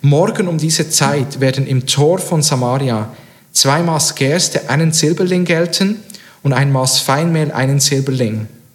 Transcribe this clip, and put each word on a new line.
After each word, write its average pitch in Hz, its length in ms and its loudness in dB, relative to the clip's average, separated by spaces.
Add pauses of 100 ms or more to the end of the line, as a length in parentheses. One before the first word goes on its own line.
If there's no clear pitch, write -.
„Morgen 175 460 2
um 160 100 -2
diese 156 320 -2
Zeit 139 500 0
werden 135 260 0
im 127 200 0
Tor 156 320 2
von 170 240 -2
Samaria 123 720 -2 (380)
zwei 143 300 2
Maß 165 340 -2
Gerste 139 520 0
einen 156 240 2
Silberling 180 520 0
gelten 175 580 0 (400)
und 139 100 0
ein 139 200 2
Maß 131 260 0
Feinmehl 156 540 0
einen 135 280 0
Silberling.“ 127 680 -2 (280)